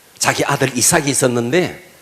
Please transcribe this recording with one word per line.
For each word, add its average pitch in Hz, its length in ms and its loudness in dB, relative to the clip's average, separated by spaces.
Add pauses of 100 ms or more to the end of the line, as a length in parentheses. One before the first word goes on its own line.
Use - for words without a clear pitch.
(180)
자기 - 280 0
아들 135 320 0
이삭이 147 320 2
있었는데, 123 760 0 (180)